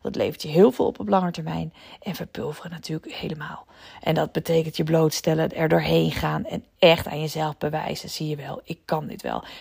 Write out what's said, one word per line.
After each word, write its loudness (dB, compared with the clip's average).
Want -
dat -8
levert -2
je -10
heel 8
veel 0
op, -2
op -6
lange 2
termijn. -6
En -8
verpulveren -10
natuurlijk -10
helemaal. -10
En 2
dat 0
betekent 0
je 0
blootstellen, 2
er 0
doorheen 4
gaan -2
en -8
echt 8
aan -6
jezelf -4
bewijzen: -6
"Zie -6
je -2
wel, -12
ik -10
kan -2
dit -12
wel. -6